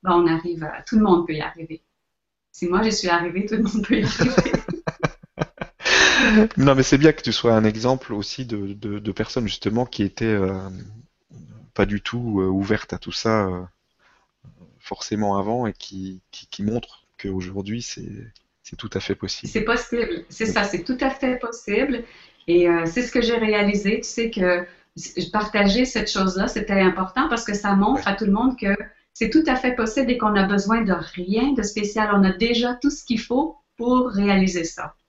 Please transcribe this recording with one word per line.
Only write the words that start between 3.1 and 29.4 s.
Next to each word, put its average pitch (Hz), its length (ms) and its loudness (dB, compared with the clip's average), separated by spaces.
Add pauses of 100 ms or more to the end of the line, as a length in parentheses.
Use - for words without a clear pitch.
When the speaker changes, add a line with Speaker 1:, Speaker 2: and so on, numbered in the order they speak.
Speaker 1:
tout 226 100 -4
le 220 80 2
monde 208 240 -2
peut - 120 4
y 196 40 2
arriver. - 540 2
<laughs> - 40 0 (2000)
Speaker 2:
Non, 135 180 6
mais 131 80 4
c'est 139 140 4
bien 151 160 8
que - 80 -6
tu 123 100 -2
sois 117 220 2
un 110 100 4
exemple 113 500 0
aussi 104 320 -6
de, 101 280 -8
de, 104 260 -8
de 104 120 -6
personnes 113 360 -4
justement 110 380 -2
qui 113 180 -4
étaient, 101 220 -2
euh, 98 320 0 (1160)
pas 101 120 2
du 101 160 -4
tout, 117 400 -4
euh, 95 60 2
ouvertes 98 460 -2
à 95 40 -8
tout - 140 -12
ça, 110 360 0
euh, 92 140 -6 (1160)
forcément 104 580 -4
avant 113 300 -2
et 101 60 -6
qui, 95 480 -12 (100)
qui, - 160 -20
qui - 160 -10
montrent 113 420 -6 (160)
qu'aujourd'hui 98 600 -8
c'est, - 280 -12 (540)
c'est - 120 -16
tout - 180 -12
à 98 60 -2
fait 98 160 -4
possible. - 360 -8
Speaker 1:
C'est 208 120 -2
possible, 226 640 -4
c'est - 180 -6
Speaker 2:
Oui. 208 60 -2
Speaker 1:
ça, 202 100 0
c'est - 200 -4
tout 254 180 -4
à 269 80 0
fait 254 300 -2
possible. 233 640 -4 (440)
Et, 175 220 6
euh, 170 160 2
c'est 170 180 -2
ce 233 80 -6
que 254 100 2
j'ai 233 160 2
réalisé, 208 640 2
tu - 80 -10
sais 226 220 -2
que 180 340 0 (320)
s-, 170 340 -8
partager 208 540 2
cette 220 240 -4
chose-là, 190 380 0
c'était 202 320 0
important 190 500 2
parce 226 160 -2
que 208 80 -4
ça 202 220 0
montre 220 300 2
Speaker 2:
Ouais. 196 60 0
Speaker 1:
à 190 40 0
tout 220 100 -2
le 196 60 4
monde 247 260 2
que 196 160 0 (400)
c'est 226 160 -2
tout 311 180 6